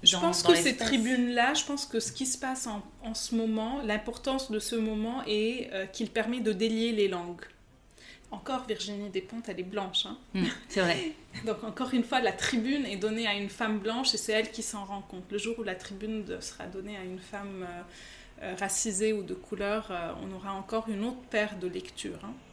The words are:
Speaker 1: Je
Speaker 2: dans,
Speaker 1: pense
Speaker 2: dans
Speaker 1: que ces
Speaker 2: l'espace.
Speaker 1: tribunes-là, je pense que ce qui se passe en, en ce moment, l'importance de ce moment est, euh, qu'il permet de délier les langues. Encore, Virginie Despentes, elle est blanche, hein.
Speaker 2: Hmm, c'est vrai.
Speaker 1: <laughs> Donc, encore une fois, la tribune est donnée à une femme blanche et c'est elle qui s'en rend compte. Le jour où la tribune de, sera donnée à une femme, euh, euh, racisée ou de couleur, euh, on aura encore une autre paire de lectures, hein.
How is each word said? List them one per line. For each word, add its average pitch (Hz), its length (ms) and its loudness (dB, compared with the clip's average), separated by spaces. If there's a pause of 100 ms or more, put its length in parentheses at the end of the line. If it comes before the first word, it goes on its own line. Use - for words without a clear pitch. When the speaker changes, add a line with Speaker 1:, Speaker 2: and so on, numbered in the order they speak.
Speaker 1:
Je - 100 8
Speaker 2:
dans, - 80 0
Speaker 1:
pense 339 220 2
Speaker 2:
dans 349 60 6
Speaker 1:
que 349 60 12
ces 277 160 6
Speaker 2:
l'espace. 233 180 0
Speaker 1:
tribunes-là, 247 640 4
je 302 100 0
pense 285 220 -4
que 226 160 0
ce - 100 -4
qui - 140 -2
se 262 120 0
passe 262 300 -2
en, 208 160 -6 (200)
en 226 100 -4
ce - 200 -4
moment, 226 520 2
l'importance 233 680 0
de 214 80 2
ce - 160 -2
moment 220 500 0
est, 220 460 2
euh, 190 140 -2
qu'il 208 240 -4
permet 233 320 0
de 214 100 4
délier 220 400 4
les 208 160 6
langues. 175 380 -2 (840)
Encore, 254 380 -4
Virginie 208 420 -4
Despentes, 190 380 -4
elle 185 120 -4
est 185 40 -2
blanche, 190 440 0
hein. 226 100 -8 (160)
Speaker 2:
Hmm, 185 120 4 (220)
c'est - 140 2
vrai. 311 320 2 (120)
Speaker 1:
<laughs> - 200 -10
Donc, 214 180 0
encore 247 300 -2
une 233 100 6
fois, 254 160 4
la 220 120 4
tribune 254 540 2
est 202 120 -2
donnée 214 300 0
à 202 80 2
une 202 140 -2
femme 214 300 0
blanche 226 360 0
et - 20 0
c'est - 160 0
elle 220 180 4
qui - 120 -6
s'en 202 220 -4
rend 196 180 -8
compte. 185 280 -10
Le 202 60 0
jour 220 220 0
où 226 40 -2
la 185 120 0
tribune 214 500 -4
de, 180 160 -6
sera - 240 -8
donnée 190 320 -8
à 185 60 -8
une 185 160 -6
femme, 196 440 -8
euh, 175 180 -8 (600)
euh, 185 180 -4
racisée 208 540 2
ou 208 80 2
de 185 140 -4
couleur, 202 560 -2
euh, 170 200 -2 (120)
on 190 120 -6
aura 196 180 -6
encore 220 360 -2
une 202 160 0
autre 254 240 -2
paire 208 300 0
de 185 80 -2
lectures, 180 580 -6
hein. 220 80 -8 (200)